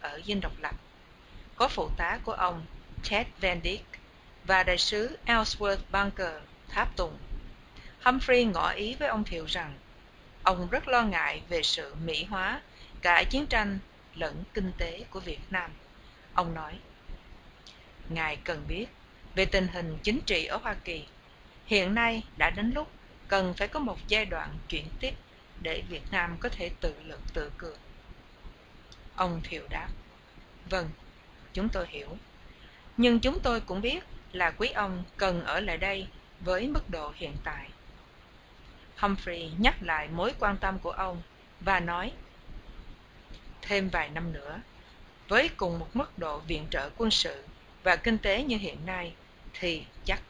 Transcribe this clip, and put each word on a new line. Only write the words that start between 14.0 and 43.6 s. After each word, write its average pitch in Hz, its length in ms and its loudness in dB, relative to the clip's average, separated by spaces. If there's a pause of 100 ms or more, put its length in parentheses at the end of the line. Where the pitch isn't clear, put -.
lẫn 160 280 -4 (100)
kinh 185 240 0
tế 175 320 -4
của 190 100 -10
Việt 180 200 -8 (100)
Nam. 180 220 -2 (600)
Ông 170 200 2
nói, 160 200 -6 (1400)
"Ngài 160 260 -2
cần 151 320 -6
biết 175 180 -2 (500)
về 190 100 6
tình 185 220 4
hình 170 360 -4
chính 226 180 2
trị 165 240 0
ở 190 120 -2
Hoa 226 160 -2
Kỳ. 165 300 -6 (600)
Hiện 202 300 4
nay 226 280 2 (140)
đã 135 120 6
đến 202 260 2
lúc 302 160 -2 (360)
cần 190 260 4
phải 202 140 0
có 311 120 -4
một 226 180 0 (100)
giai 214 180 4
đoạn 156 320 -6 (120)
chuyển 156 160 -4 (140)
tiếp 262 140 -2 (480)
để 165 280 -4
Việt 156 220 -8
Nam 175 280 0
có - 100 -2
thể 175 200 -4 (120)
tự 123 120 0 (100)
lực 156 160 -12 (140)
tự 147 240 -4
cường." 160 220 -12 (1400)
Ông 175 280 0
Thiệu 156 260 -8
đáp, 165 180 -4 (800)
"Vâng, 175 200 0 (640)
chúng 202 160 2
tôi 180 200 0
hiểu. 147 280 -10 (800)
Nhưng 233 220 8
chúng 262 200 4
tôi 233 220 2
cũng 190 200 -2
biết 285 220 0 (280)
là 180 200 4
quý 220 180 0
ông 190 340 -2 (140)
cần 175 280 2
ở 156 140 0
lại 190 180 -2
đây 190 300 -2 (320)
với 185 280 0
mức - 220 0
độ 151 260 -6
hiện 147 280 -8
tại." 147 260 -8 (1300)
Humphrey 180 600 0
nhắc 226 240 6
lại 156 260 0
mối 175 320 0
quan 202 180 4
tâm 190 220 0
của 175 120 -4
ông 185 300 -4 (380)
và 185 200 4
nói, 175 320 -2 (1500)